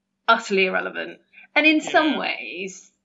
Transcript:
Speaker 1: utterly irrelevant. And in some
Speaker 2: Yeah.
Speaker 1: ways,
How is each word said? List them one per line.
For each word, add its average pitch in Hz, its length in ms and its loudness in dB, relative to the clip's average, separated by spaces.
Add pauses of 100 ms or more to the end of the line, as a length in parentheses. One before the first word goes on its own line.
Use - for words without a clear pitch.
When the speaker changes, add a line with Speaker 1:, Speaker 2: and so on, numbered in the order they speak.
(280)
Speaker 1:
utterly 196 380 2
irrelevant. 175 520 -4 (380)
And 302 100 4
in 311 140 4
some 311 320 2
Speaker 2:
Yeah. - 80 -4
Speaker 1:
ways, 175 720 -8 (120)